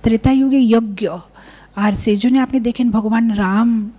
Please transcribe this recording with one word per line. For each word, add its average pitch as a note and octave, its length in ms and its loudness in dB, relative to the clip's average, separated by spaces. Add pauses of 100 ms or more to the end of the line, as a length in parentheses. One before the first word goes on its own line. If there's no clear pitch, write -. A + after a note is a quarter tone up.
ত্রেতা A#3 320 2
যুগে C4+ 320 2
যজ্ঞ, G#3 520 -2 (580)
আর G#3 160 0
সেই G#3 240 0
জন্য B3 220 2
আপনি C4 220 0
দেখেন A#3+ 300 -2
ভগবান A3 400 0
রাম G#3 680 0